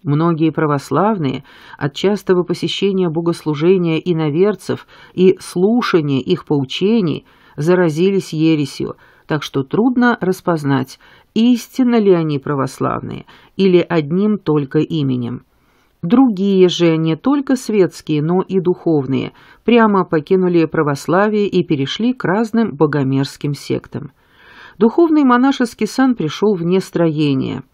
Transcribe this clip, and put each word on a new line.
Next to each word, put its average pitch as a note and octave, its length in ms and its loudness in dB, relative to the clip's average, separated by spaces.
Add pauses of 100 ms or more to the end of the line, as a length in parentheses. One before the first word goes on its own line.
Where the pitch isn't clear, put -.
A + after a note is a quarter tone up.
Многие D#3+ 480 0
православные D3 920 -2 (320)
от C#3+ 160 -6
частого F#3 520 -2
посещения F#3 640 -2
богослужения E3 880 0
иноверцев D#3+ 880 -2 (260)
и F#3 280 2
слушания F3 800 -2
их - 260 -4
поучений – E3 800 -2 (300)
заразились F3 760 0
ересью, D3+ 640 -2 (300)
так D3+ 160 -4
что C#3 220 -4
трудно A#3+ 580 0
распознать, D3 760 -2 (360)
истинно A#3+ 680 2
ли G3 120 4
они D#3+ 260 0
православные C3 880 -6 (300)
или F#3 300 4
одним F3+ 520 0
только D3+ 400 0
именем. C3 640 -4 (600)
Другие G3 680 4
же, E3 280 2
не D#3+ 200 0
только C#4 400 0
светские, E3+ 680 -2
но F3 180 0
и F#3 200 -2
духовные, C#3 720 -2 (320)
прямо G#3+ 400 4
покинули F3 600 0
православие E3+ 840 0
и F3+ 160 0
перешли D#3+ 480 -2
к B3+ 120 -8
разным G#3+ 520 -2
богомерзким C#3+ 800 -2
сектам. - 580 -8 (680)
Духовный D4+ 460 4
монашеский B3 640 2
сан C4 260 2
пришел G3 400 0
в E3 80 -4
нестроение. D#3 1120 0